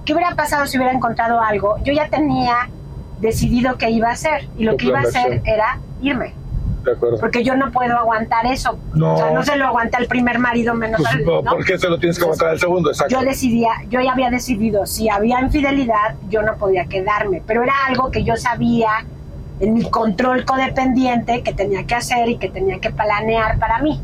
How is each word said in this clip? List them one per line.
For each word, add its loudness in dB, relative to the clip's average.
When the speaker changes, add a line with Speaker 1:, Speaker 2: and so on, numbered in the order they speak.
Speaker 1:
¿Qué 0
hubiera 2
pasado 0
si -2
hubiera 2
encontrado 0
algo? 0
Yo 0
ya 0
tenía 0
decidido 2
qué 0
iba 2
a 0
hacer. -4
Y -2
lo 2
Speaker 2:
Tu 2
Speaker 1:
que 0
iba 2
a 0
Speaker 2:
plan 0
de 0
Speaker 1:
hacer 2
Speaker 2:
acción. 0
Speaker 1:
era 0
irme. -2
Speaker 2:
De 2
acuerdo. 0
Speaker 1:
Porque 0
yo 2
no 0
puedo 0
aguantar 0
eso. -2
Speaker 2:
No. 2
Speaker 1:
O 2
sea, 2
no 0
se 0
lo 0
aguanta 0
el 0
primer 0
marido 0
menos -2
Speaker 2:
Pues, 2
Speaker 1:
al, 0
Speaker 2:
no, 2
Speaker 1:
¿no? 0
Speaker 2:
¿por 0
qué 0
se 0
lo 0
tienes 0
que 0
Speaker 1:
Entonces, 0
Speaker 2:
aguantar 2
al -2
segundo? 2
Exacto. 0
Speaker 1:
yo 2
decidía, 0
yo 0
ya 2
había 2
decidido, 0
si 0
había 2
infidelidad, 2
yo 2
no 0
podía 0
quedarme. -2
Pero 2
era 2
algo 0
que -2
yo 0
sabía 2
en 2
mi 2
control 2
codependiente 0
que -2
tenía -2
que 0
hacer 0
y -2
que -4
tenía -2
que -4
planear 0
para 0
mí. 0